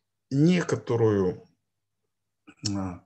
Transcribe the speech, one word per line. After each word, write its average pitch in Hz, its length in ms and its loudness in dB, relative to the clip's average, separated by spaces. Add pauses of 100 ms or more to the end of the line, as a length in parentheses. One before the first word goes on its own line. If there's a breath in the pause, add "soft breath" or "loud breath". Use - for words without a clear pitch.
(300)
некоторую, 117 1120 0 (1300)
а, 92 300 -10